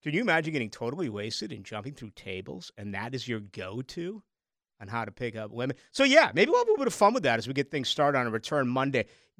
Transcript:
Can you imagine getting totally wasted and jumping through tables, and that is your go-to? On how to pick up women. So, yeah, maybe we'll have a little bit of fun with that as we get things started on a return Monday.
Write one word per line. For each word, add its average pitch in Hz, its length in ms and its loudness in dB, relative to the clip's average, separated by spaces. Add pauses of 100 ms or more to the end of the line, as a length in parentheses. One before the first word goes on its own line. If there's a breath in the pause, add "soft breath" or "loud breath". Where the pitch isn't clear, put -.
Can 151 100 -2
you 170 80 2
imagine 165 320 2
getting 120 180 -2
totally 131 380 -4
wasted 107 440 -6
and 104 120 -14
jumping 110 300 -10
through 110 160 -14
tables, 98 640 -12
and 101 180 -10
that 113 200 -6
is 120 140 -8
your 113 120 -2
go-to? 127 840 -10 (580)
On 104 80 -16
how 113 160 -4
to 107 60 -10
pick 113 260 -6
up 110 160 -10
women. 123 240 -4 (160 soft breath)
So, 269 120 4
yeah, 277 300 8
maybe 226 160 6
we'll 494 100 4
have 466 80 0
a - 20 2
little 285 140 4
bit 240 40 2
of - 60 -2
fun 208 200 6
with 254 80 0
that 120 160 2
as 110 80 -6
we 131 80 -8
get 139 160 -2
things 139 180 -4
started 143 300 2
on 123 80 2
a 113 40 -2
return 123 380 0
Monday. 131 380 0 (340 soft breath)